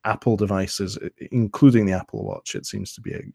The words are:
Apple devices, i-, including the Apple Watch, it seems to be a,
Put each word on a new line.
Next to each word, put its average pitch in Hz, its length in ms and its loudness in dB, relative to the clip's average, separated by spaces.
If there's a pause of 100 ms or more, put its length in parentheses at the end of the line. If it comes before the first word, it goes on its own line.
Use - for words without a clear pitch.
Apple 107 320 0
devices, 98 680 -2
i-, - 280 -14
including 120 540 6
the 95 80 2
Apple 92 320 -6
Watch, - 300 -10
it - 100 -10
seems 101 280 -10
to - 80 -18
be - 120 -10
a, - 80 -10 (140)